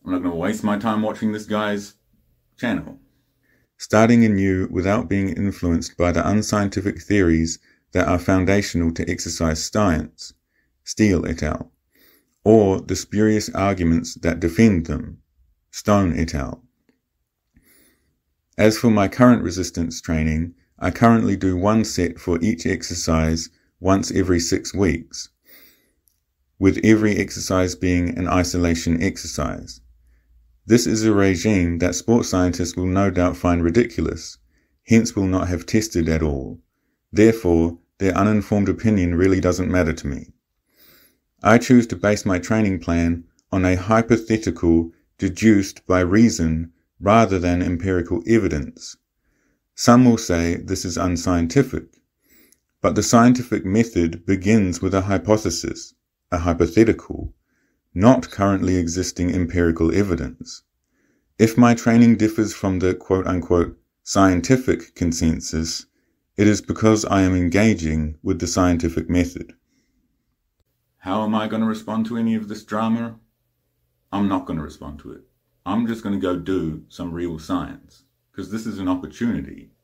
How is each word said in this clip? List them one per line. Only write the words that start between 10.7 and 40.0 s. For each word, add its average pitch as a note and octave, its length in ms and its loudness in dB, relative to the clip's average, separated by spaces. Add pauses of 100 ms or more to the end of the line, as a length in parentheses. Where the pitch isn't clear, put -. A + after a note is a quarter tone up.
Steele F#2+ 420 0
et - 160 -6
al. - 300 -6 (720)
Or G2+ 380 4
the - 140 -6
spurious G#2+ 540 -2
arguments F2 640 -2
that E2 260 -4
defend E2+ 460 2
them. D2+ 380 -10 (480)
Stone G2 480 0
et E2 160 -4
al. - 280 -8 (2000)
As G#2+ 180 4
for A#2+ 140 2
my G#2 160 2
current A#2+ 340 4
resistance E2+ 600 -6
training, D#2+ 520 -2 (240)
I F2+ 140 -4
currently A2+ 440 4
do F#2+ 220 -2
one G#2+ 260 2
set F2 360 -4
for F2 240 -2
each - 240 -2
exercise E2 840 -2 (300)
once F#2+ 320 0
every F2+ 280 0
six - 320 -4
weeks, E2+ 580 -4 (1300)
with F#2+ 240 2
every G#2+ 320 4
exercise F#2 580 -2
being F2 460 -2
an F2+ 80 -4
isolation E2+ 720 0
exercise. - 800 -8 (840)
This A#2 200 4
is A2 160 -2
a A2 100 2
regime F#2+ 640 2
that F2 160 0
sports - 360 0
scientists F2+ 460 -2
will F#2 120 -2
no F#2+ 240 0
doubt F2 260 0
find E2+ 260 0
ridiculous, - 760 -2 (480)
hence A2+ 280 4
will G2 120 0
not F#2 200 -2
have F2+ 200 -6
tested F2 420 -2
at D#2+ 140 0
all. C#2+ 360 -6 (540)
Therefore, E2+ 640 4 (220)
their F#2 180 0
uninformed G2+ 500 0
opinion F#2+ 460 0
really F#2 260 4
doesn't F2 300 0
matter E2+ 240 0
to - 140 -8